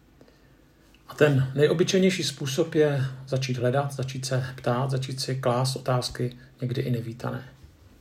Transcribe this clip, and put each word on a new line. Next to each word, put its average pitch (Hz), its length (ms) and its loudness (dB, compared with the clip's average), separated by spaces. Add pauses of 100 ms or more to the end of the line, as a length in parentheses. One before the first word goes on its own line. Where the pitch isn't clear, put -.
(1080)
A - 80 -18
ten 139 400 6
nejobyčejnější 180 680 4
způsob 156 520 -2
je 143 300 4 (220)
začít 131 300 -2
hledat, 135 360 0
začít 131 320 -6
se 131 200 -2 (100)
ptát, 127 360 0
začít 131 300 -4
si 131 140 -4
klást 131 400 0
otázky, 123 640 -4 (240)
někdy 131 200 -2
i 135 100 -2
nevítané. 117 520 -6 (580)